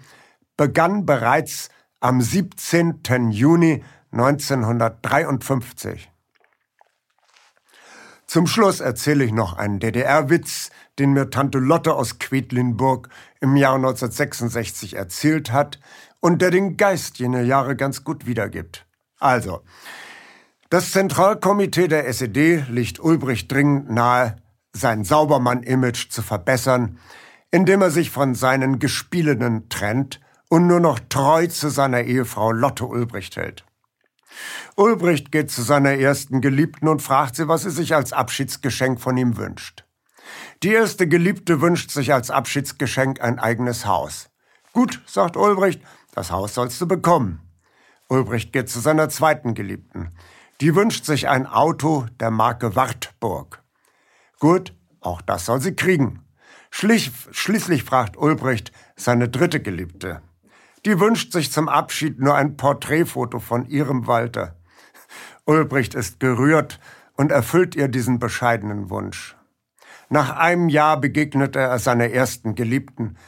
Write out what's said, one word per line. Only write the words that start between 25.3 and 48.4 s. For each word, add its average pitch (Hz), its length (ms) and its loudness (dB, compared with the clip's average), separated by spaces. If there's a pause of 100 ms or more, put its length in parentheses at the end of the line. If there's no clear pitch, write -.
zu - 120 -8
verbessern, 117 760 0 (520)
indem 190 320 4
er 185 80 4
sich 156 220 0
von 135 240 0
seinen 131 420 2
Gespielinnen 123 920 -2
trennt 117 520 -4 (280)
und 170 200 4
nur 175 100 4
noch 156 300 2
treu 156 400 2
zu 151 200 -6
seiner 131 340 0
Ehefrau 117 500 -2
Lotte 120 340 -2
Ulbricht 113 500 -8
hält. - 280 -10 (1120)
Ulbricht 175 560 4
geht 151 180 0
zu - 100 -6
seiner 139 340 4
ersten 139 460 0
Geliebten 143 460 0
und 156 160 2
fragt 135 320 2
sie, 151 140 -4
was 165 160 2
sie 190 60 -4
sich 160 260 0
als 139 160 -2
Abschiedsgeschenk 131 880 -2
von 127 160 -2
ihm 123 200 0
wünscht. - 480 -12 (800)
Die 202 100 0
erste 214 360 2
Geliebte 170 540 2
wünscht 170 280 2
sich 147 220 -2
als 123 180 2
Abschiedsgeschenk 135 920 -2
ein 120 160 -2
eigenes 117 480 -4
Haus. 80 420 -4 (460)
"Gut", - 320 0
sagt 180 320 -2
Ulbricht, 190 440 2 (320)
"das 90 160 -6
Haus 98 240 -4
sollst 123 280 -4
du 180 40 0
bekommen." 160 540 0 (680)
Ulbricht 120 440 -2